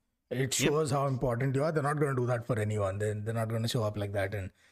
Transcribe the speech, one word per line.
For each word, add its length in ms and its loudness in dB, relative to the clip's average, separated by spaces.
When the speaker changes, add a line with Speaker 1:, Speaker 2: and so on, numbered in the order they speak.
Speaker 1:
It 80 -2
Speaker 2:
Yep. 140 0
Speaker 1:
shows 380 2
how 160 2
important 500 0
you 80 2
are. 80 0
They're 100 0
not 160 0
gonna 160 2
do 120 0
that 200 0
for 120 0
anyone. 400 0
They, 160 0
they're 180 -4
not 160 -2
gonna 200 0
show 160 0
up 120 -2
like 160 -4
that 220 -2
and, 160 -6